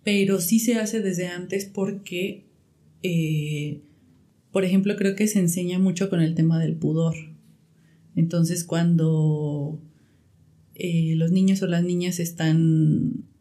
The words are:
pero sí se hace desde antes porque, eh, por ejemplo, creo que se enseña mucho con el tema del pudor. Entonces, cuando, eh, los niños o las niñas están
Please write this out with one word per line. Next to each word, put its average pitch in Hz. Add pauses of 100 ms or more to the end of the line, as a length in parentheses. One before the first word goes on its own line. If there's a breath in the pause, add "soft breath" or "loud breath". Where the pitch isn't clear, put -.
pero 196
sí 220
se 233
hace 220
desde 180
antes 180
porque, - (580)
eh, 151 (720 soft breath)
por 196
ejemplo, 190
creo 196
que 214
se 208
enseña 180
mucho 190
con 170
el 160
tema 165
del 160
pudor. 160 (1000 soft breath)
Entonces, 170
cuando, 156 (920 soft breath)
eh, 165
los 165
niños 190
o 180
las 170
niñas 175
están 160 (160)